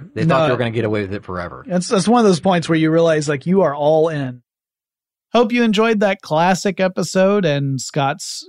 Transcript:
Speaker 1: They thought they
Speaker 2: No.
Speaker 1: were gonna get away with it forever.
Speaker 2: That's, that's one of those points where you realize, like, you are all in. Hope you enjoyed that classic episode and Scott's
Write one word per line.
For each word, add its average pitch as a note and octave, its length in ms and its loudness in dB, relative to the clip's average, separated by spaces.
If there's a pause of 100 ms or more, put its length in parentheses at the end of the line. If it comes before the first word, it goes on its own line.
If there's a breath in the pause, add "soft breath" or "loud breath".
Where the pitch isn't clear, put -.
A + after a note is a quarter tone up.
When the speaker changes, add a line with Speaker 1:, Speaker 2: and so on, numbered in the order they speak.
(140)
Speaker 1:
They A2 100 -2
thought C#3 180 2
they D#3 60 2
Speaker 2:
No. B2+ 60 0
Speaker 1:
were A#2 40 -2
gonna A#2 140 -2
get A2 120 -2
away G#2+ 180 -2
with G2 120 -6
it G2+ 100 -10
forever. F2+ 440 -10
Speaker 2:
That's, F3+ 180 -2
that's F#3+ 220 -2
one A#3+ 100 4
of A3+ 80 4
those F3+ 140 2
points F3+ 280 0
where E3 100 2
you D#3+ 120 2
realize, D#3+ 380 2
like, D3 180 -4
you F#3 160 2
are D3 140 2
all D#3 320 2
in. C3 340 -6 (880)
Hope A#3 200 2
you A#3+ 100 2
enjoyed A3 380 2
that G3 200 0
classic F3+ 600 0
episode F#3+ 640 0
and C#3 360 -2
Scott's - 680 -6